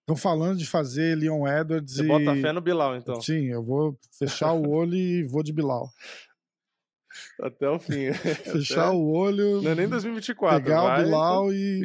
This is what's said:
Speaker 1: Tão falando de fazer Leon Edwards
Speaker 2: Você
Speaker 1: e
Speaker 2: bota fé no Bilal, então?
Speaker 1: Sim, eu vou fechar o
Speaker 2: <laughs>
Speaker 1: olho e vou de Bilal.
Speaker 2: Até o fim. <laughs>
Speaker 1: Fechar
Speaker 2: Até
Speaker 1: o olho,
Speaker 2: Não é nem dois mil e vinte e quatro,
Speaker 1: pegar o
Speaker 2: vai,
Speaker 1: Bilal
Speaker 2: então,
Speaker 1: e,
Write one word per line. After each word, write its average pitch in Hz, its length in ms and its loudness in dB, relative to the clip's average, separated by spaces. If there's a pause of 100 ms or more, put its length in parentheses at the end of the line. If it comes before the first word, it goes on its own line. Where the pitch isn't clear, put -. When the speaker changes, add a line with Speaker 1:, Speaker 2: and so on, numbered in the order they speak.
Speaker 1:
Tão 156 100 0
falando 175 420 0
de 165 100 -4
fazer 156 500 0
Leon 151 300 0
Edwards 151 480 -2
Speaker 2:
Você 143 80 0
Speaker 1:
e 156 40 2
Speaker 2:
bota 147 280 4
fé 147 160 0
no 175 100 -2
Bilal, 160 360 0
então? 120 240 -6
Speaker 1:
Sim, 156 240 -2
eu 120 180 -4
vou 139 340 -2 (140)
fechar 156 420 -2
o 156 140 0
Speaker 2:
<laughs> - 20 0
Speaker 1:
olho 170 260 0
e 180 280 0
vou 139 180 -2
de 151 120 -4
Bilal. 131 360 -2 (1500)
Speaker 2:
Até 139 280 -4
o 160 100 0
fim. 143 340 -4
<laughs> - 520 -4
Speaker 1:
Fechar 160 240 2
Speaker 2:
Até 190 60 2
Speaker 1:
o 160 160 2
olho, 202 500 2
Speaker 2:
Não 156 100 0
é 160 40 2
nem 180 120 0
dois 233 160 -2
mil 233 100 -4
e - 20 -6
vinte 220 140 -8
e 240 60 -4
quatro, 151 280 4
Speaker 1:
pegar 156 200 4
o - 40 4
Speaker 2:
vai, 135 160 4
Speaker 1:
Bilal 165 420 2
Speaker 2:
então, 196 80 0
Speaker 1:
e, 196 320 -2